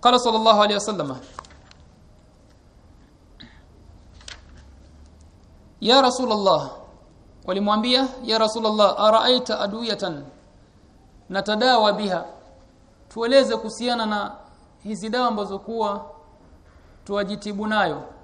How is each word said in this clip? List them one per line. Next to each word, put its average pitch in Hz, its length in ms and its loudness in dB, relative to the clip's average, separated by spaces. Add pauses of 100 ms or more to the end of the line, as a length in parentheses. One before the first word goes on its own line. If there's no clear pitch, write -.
Qala 247 180 6
sallallahu 220 420 4
alaihi 208 120 4
wasallam, 175 440 -4 (4000)
"Ya 240 200 4
Rasulullah," 214 680 2 (760)
walimwambia, 220 640 0 (160)
"Ya 220 140 -2
Rasulullah, 214 640 2
araaita 226 600 2
adwiyatan 202 680 -6 (1040)
natadawa 214 640 2
biha," 185 320 -4 (920)
Tueleze 233 400 2
kuhusiana 220 480 -4
na 208 300 -4 (480)
hizi 208 260 -8
dawa 247 180 0
ambazo 202 320 -4
kuwa 214 460 -4 (1000)
tuwajitibu 202 600 -6
nayo. 190 360 0 (200)